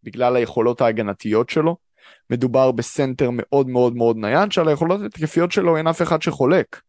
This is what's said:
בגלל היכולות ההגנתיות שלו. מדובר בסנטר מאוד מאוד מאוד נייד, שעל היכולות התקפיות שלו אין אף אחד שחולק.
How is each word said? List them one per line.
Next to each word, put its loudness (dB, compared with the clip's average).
בגלל -2
היכולות 0
ההגנתיות 0
שלו. 0
מדובר 2
בסנטר -2
מאוד 0
מאוד 2
מאוד 2
נייד, 0
שעל 0
היכולות 0
התקפיות -4
שלו 2
אין -2
אף -2
אחד 0
שחולק. 0